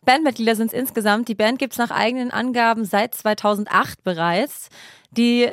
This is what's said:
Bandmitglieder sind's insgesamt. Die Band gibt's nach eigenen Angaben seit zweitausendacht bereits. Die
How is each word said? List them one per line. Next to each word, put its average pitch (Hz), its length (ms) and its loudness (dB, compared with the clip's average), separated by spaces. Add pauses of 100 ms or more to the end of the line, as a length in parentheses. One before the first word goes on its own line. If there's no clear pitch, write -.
Bandmitglieder 254 520 2
sind's 220 160 -2
insgesamt. 226 560 -2
Die 220 60 -4
Band 220 260 0
gibt's 262 180 -6
nach 240 140 -2
eigenen 247 400 -2
Angaben 233 520 0
seit 202 300 0
zweitausendacht 208 880 0
bereits. 175 680 -2 (420)
Die 240 400 4